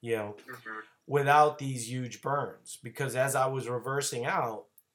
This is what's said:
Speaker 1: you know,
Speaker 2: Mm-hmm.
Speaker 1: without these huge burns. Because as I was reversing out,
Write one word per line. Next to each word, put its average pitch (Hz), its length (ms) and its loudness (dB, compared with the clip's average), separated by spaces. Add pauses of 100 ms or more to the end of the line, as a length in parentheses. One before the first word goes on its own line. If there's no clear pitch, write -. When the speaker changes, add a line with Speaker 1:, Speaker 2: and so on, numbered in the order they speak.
Speaker 1:
you 117 160 0
know, 104 180 -4 (120)
Speaker 2:
Mm-hmm. 113 320 -14 (280)
Speaker 1:
without 143 520 6
these 131 300 -4
huge 127 320 -6
burns. 135 600 -4
Because 123 320 -6
as 135 200 2
I 135 120 2
was 131 220 -4
reversing 135 560 -4
out, 131 400 -2 (300)